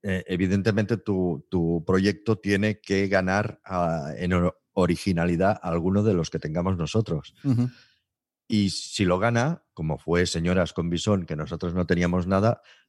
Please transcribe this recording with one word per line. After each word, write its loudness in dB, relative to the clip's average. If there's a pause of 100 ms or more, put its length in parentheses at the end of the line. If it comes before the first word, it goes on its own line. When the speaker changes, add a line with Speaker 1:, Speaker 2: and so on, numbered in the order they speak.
Speaker 1:
Eh, -2
evidentemente 0
tu, -2
tu 0
proyecto 0
tiene 0
que 0
ganar, 0
ah, -2
en -2
oro-, 2 (240)
originalidad 0
a -6
alguno 0
de 2
los 0
que -8
tengamos -2
nosotros. -4 (100)
Speaker 2:
Ujú. 0 (760)
Speaker 1:
Y 2
si -4
lo 4
gana, 0 (100)
como -4
fue 2
Señoras 0
con -4
Bisón, 0
que -6
nosotros -6
no 0
teníamos 2
nada, 2 (280)